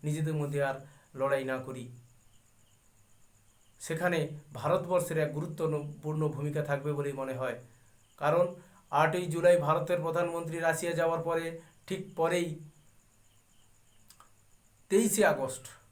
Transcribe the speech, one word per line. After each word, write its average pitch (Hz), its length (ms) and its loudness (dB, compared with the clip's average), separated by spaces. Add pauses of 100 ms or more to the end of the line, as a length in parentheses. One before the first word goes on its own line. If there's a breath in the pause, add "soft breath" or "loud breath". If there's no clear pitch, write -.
নিজেদের 156 300 -2
মধ্যে 143 300 0
আর 135 120 0 (400 loud breath)
লড়াই 135 280 0
না 131 140 -2
করি। 131 320 -10 (1900)
সেখানে 165 580 -2 (160)
ভারতবর্ষের 170 640 0
এক 147 160 0
গুরুত্বপূর্ণ 151 920 -2
ভূমিকা 147 340 -2
থাকবে 147 320 -2
বলেই 143 200 -4
মনে 131 200 -6
হয়, 127 300 -6 (540 soft breath)
কারণ 175 380 2 (340 loud breath)
আটই 160 360 4
জুলাই 170 320 6
ভারতের 170 440 2
প্রধানমন্ত্রী 170 580 -2
রাশিয়া 165 340 0
যাওয়ার 165 300 2
পরে 165 380 -2 (260 loud breath)
ঠিক 190 280 -6
পরেই 170 440 0 (2250)
তেইশে 208 360 6
আগস্ট 143 400 0 (260)